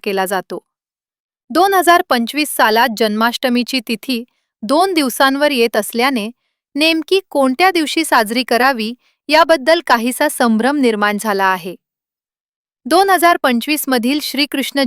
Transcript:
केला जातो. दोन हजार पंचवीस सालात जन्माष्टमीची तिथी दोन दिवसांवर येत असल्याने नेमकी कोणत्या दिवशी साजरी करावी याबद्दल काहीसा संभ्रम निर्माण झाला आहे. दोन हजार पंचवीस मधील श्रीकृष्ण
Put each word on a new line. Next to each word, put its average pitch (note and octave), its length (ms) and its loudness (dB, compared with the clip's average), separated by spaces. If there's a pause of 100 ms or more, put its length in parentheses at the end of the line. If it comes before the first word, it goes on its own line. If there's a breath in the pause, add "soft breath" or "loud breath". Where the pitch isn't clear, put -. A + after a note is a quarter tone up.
केला F#3+ 240 -4
जातो. F#3 320 -6 (920)
दोन F#4 240 2
हजार F4 340 4
पंचवीस B3+ 480 -2
सालात A#3 400 2
जन्माष्टमीची A#3 920 -2
तिथी A#3 360 -6 (380)
दोन E4 320 0
दिवसांवर C#4 560 0
येत A#3+ 260 0
असल्याने A#3 540 -2 (440)
नेमकी D#4+ 460 0 (100)
कोणत्या C#4 400 2
दिवशी D#4+ 340 -2
साजरी A#3 400 0
करावी A#3+ 500 0 (340)
याबद्दल D#4+ 580 2
काहीसा B3 420 0
संभ्रम A#3+ 480 0
निर्माण G#3 440 0
झाला G3 240 -2
आहे. F#3 300 -2 (1080)
दोन F#4 260 2
हजार F4 320 4
पंचवीस C4 460 -2
मधील B3+ 340 0
श्रीकृष्ण C#4 640 -4